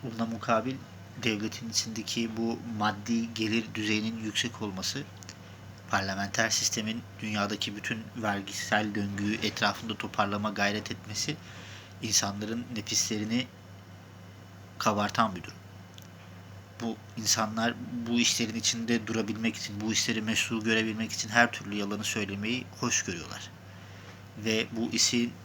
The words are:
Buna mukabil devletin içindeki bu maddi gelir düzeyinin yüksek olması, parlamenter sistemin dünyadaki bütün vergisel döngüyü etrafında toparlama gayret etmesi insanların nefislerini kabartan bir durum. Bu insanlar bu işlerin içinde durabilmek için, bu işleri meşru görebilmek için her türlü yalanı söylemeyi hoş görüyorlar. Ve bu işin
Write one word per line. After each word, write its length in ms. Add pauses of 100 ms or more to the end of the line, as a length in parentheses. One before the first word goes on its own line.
(140)
Buna 120
mukabil 480 (480)
devletin 480
içindeki 680
bu 220 (200)
maddi 560
gelir 300 (100)
düzeyinin 500
yüksek 380
olması, 400 (880)
parlamenter 600
sistemin 520 (180)
dünyadaki 560
bütün 260 (140)
vergisel 760
döngüyü 400
etrafında 640
toparlama 520
gayret 400
etmesi 460 (680)
insanların 600 (120)
nefislerini 680 (1300)
kabartan 580
bir 60
durum. 140 (1200)
Bu 160 (200)
insanlar 580 (340)
bu 120
işlerin 340
içinde 520
durabilmek 500
için, 240
bu 120
işleri 300
meşru 420
görebilmek 480
için 160
her 240
türlü 220
yalanı 300
söylemeyi 600 (160)
hoş 220
görüyorlar. 480 (960)
Ve 280
bu 200
işin 400 (120)